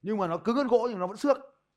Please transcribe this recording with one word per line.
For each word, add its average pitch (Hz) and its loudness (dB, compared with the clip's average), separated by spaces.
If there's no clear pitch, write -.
nhưng 208 -2
mà 185 0
nó 170 -2
cứng 208 0
hơn 277 0
gỗ 233 4
nhưng 208 -6
nó 180 -2
vẫn 202 -8
xước. 277 2